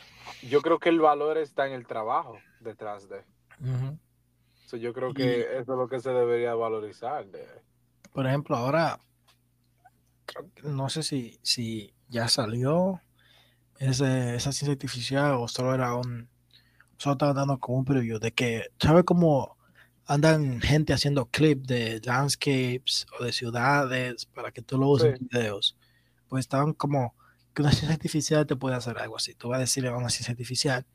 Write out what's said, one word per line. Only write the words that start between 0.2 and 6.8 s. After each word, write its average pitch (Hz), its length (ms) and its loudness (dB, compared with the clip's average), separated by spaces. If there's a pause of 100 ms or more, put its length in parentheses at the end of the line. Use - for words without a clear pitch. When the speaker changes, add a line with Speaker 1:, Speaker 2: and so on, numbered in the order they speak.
Speaker 1:
Yo 127 200 2
creo 165 160 4
que - 120 0
el 170 100 6
valor 151 380 4
está 143 280 -2
en 135 60 -8
el 123 140 -10
trabajo 120 520 -4 (220)
detrás 104 480 -12
de. 98 100 -14 (420)
Speaker 2:
Ujú. 131 380 -4 (680)
Speaker 1:
So, 127 100 -12
yo 117 160 -8
creo 127 180 -6
Speaker 2:
Y 123 40 -8
Speaker 1:
que 127 260 2 (180)
eso 123 140 -8
es 127 60 -2
lo 127 100 -2
que 127 120 -6
se 131 100 -4
debería 120 440 0
valorizar 113 720 -6